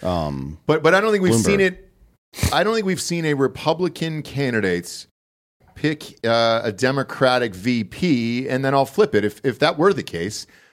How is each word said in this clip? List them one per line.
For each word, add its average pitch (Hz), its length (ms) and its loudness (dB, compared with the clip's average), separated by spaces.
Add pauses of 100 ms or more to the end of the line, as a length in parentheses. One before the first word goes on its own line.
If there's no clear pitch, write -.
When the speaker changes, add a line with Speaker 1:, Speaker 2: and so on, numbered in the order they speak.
Speaker 1:
Um, 78 640 -4
Speaker 2:
But, 156 160 2
but 165 140 6
I 196 60 4
don't 220 100 2
think 196 120 2
we've 170 120 6
seen 196 240 2
Speaker 1:
Bloomberg. 185 140 2
Speaker 2:
it. - 180 -20 (640)
I 160 100 2
don't 220 100 0
think 220 120 0
we've 185 160 -2
seen 170 240 -4
a 151 80 2
Republican 160 880 -4
candidate 113 840 -2 (680)
pick, - 500 -6
uh, 113 380 2
a 117 80 -4
Democratic 127 840 0
V 113 300 -2
P, 123 640 -2
and 131 160 -2
then 135 100 0
I'll 139 120 4
flip 208 280 0
it. 104 120 4
If, - 180 -4
if 123 160 -2
that 160 180 0
were 185 160 4
the 127 100 -4
case, 87 440 -8 (260)